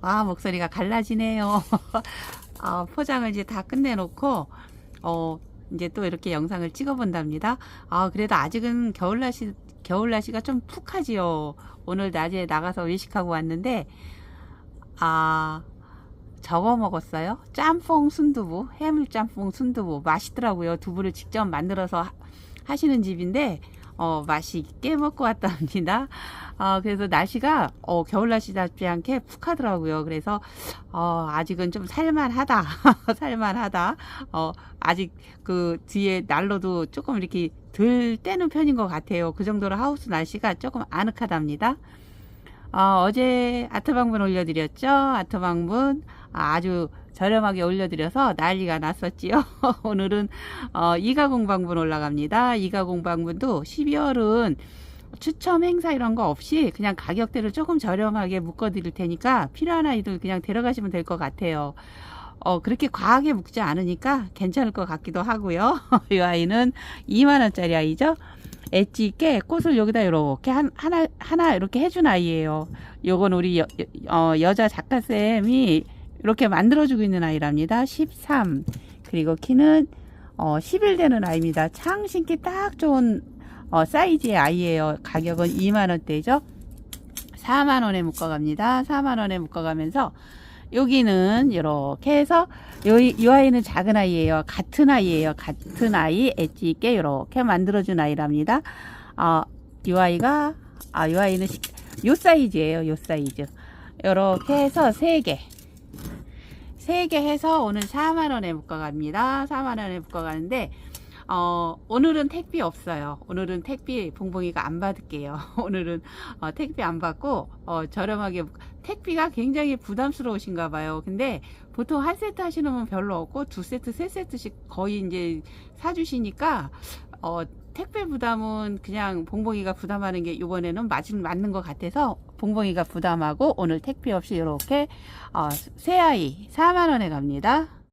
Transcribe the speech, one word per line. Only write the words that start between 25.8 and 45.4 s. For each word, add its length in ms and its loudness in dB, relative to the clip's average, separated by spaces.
어, 240 2
그래서 240 -2
날씨가, 640 2
어, 220 0
겨울 240 0
날씨답지 580 -2
않게 340 -2
푹하더라고요. 840 -4
그래서, 360 -4
어, 380 -2
아직은 400 -2
좀 160 -8
살만하다. 760 0
<laughs> 540 4
살만하다. 800 -2
어, 200 -4
아직 340 -2
그 440 -2
뒤에 400 0
난로도 600 0
조금 300 -6
이렇게 320 -2
덜 500 2
떼는 260 0
편인 280 2
것 100 0
같아요. 460 -2
그 120 -4
정도로 320 -2
하우스 320 -2
날씨가 460 -2
조금 360 -8
아늑하답니다. 880 -2
어, 340 6
어제 640 2
아트방문 500 2
올려드렸죠. 680 0
아트방문. 1120 2